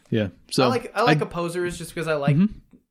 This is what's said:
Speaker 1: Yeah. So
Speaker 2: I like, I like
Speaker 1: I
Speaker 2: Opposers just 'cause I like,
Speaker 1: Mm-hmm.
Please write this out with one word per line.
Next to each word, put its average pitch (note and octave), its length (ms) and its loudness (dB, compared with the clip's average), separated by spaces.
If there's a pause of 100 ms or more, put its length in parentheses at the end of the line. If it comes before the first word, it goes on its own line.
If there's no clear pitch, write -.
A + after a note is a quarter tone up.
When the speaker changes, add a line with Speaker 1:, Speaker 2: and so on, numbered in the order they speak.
Speaker 1:
Yeah. G#2+ 200 0 (220)
So C3+ 120 4
Speaker 2:
I B2+ 40 6
like, B2 260 0
I G3+ 100 0
like D#3 160 2
Speaker 1:
I - 20 -4
Speaker 2:
Opposers F3 560 -4
just - 180 -14
'cause D#3+ 140 -6
I D#3 60 0
like, C#3 200 2
Speaker 1:
Mm-hmm. F#3+ 220 2 (340)